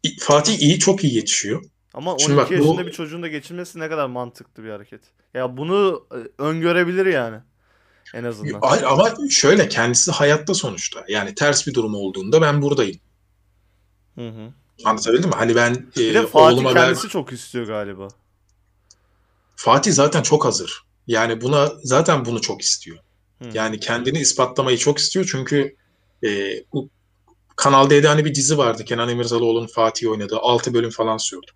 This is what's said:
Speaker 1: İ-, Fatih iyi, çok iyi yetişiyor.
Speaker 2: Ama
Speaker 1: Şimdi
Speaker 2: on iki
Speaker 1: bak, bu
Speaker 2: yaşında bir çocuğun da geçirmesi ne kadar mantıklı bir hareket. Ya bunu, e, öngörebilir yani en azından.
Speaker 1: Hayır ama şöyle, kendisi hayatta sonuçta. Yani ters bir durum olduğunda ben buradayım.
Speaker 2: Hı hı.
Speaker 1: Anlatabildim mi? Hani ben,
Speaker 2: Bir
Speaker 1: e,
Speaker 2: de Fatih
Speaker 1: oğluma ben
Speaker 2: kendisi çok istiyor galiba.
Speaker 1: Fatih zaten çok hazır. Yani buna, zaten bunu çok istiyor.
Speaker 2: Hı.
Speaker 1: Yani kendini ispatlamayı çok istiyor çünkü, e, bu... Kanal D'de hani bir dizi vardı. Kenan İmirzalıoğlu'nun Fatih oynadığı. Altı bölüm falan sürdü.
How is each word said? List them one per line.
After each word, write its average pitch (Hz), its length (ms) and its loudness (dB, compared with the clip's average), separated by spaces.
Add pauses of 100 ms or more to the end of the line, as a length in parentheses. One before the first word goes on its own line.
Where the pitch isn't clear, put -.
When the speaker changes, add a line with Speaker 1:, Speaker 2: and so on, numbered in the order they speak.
Speaker 1:
İ-, - 180 -8
Fatih 147 400 2
iyi, 147 180 4
çok 190 260 2
iyi 131 100 0
yetişiyor. 110 500 -4 (300)
Speaker 2:
Ama 160 240 -6
Speaker 1:
Şimdi 143 220 2
Speaker 2:
on 123 40 2
iki 180 100 -2
Speaker 1:
bak, 160 60 2
bu 143 40 4
Speaker 2:
yaşında 160 220 2
bir 156 60 -12
çocuğun 165 300 -10
da 165 60 -8
geçirmesi 170 500 -12
ne 160 100 -8
kadar 151 180 -2
mantıklı 123 580 -12
bir 110 60 -12
hareket. 104 300 -16 (340)
Ya 127 220 -4
bunu, 180 560 0
e, 120 300 -12
öngörebilir 175 640 0
yani 120 300 -2 (800)
en 117 100 -10
azından. 117 380 -8
Speaker 1:
Hayır - 200 4
ama 156 320 4 (160)
şöyle, 170 380 4
kendisi 120 440 0
hayatta 151 420 2
sonuçta. 104 540 -8
Yani 101 260 -4
ters 147 320 0
bir 135 80 -6
durum 110 200 0
olduğunda 98 480 0
ben 147 200 2
buradayım. 139 340 0 (1200)
Speaker 2:
Hı 120 140 -12
hı. 110 240 -16 (320)
Speaker 1:
Anlatabildim 117 460 2
mi? - 60 -2
Hani 117 200 0
ben, 120 300 2 (100)
Speaker 2:
Bir 113 140 2
Speaker 1:
e, 107 40 -2
Speaker 2:
de 117 120 2
Fatih - 280 6
Speaker 1:
oğluma 131 200 2
ben 170 100 6
Speaker 2:
kendisi - 240 -2
çok 160 240 -6
istiyor 120 340 -10
galiba. 101 420 -8 (1500)
Speaker 1:
Fatih 139 360 2
zaten 147 300 2
çok 151 220 2
hazır. 98 380 -4 (240)
Yani 113 340 -2
buna, 143 320 2 (120)
zaten 139 400 2
bunu 117 160 -4
çok - 220 -8
istiyor. - 340 -6 (460)
Speaker 2:
Hı. 123 120 -16
Speaker 1:
Yani 110 260 -4
kendini 123 380 -2
ispatlamayı 131 600 0
çok 147 200 2
istiyor 185 340 -2
çünkü, 139 440 -2 (480)
e, 110 40 0 (440)
bu... 135 160 -6 (680)
Kanal 139 340 4
D'de 147 180 6
hani 151 160 2
bir 151 100 -2
dizi 143 240 0
vardı. 113 260 0
Kenan 120 240 -4
İmirzalıoğlu'nun 117 580 -2
Fatih 113 440 -2
oynadığı. 104 260 -4
Altı 120 380 0
bölüm 117 160 0
falan 110 260 -4
sürdü. - 400 -10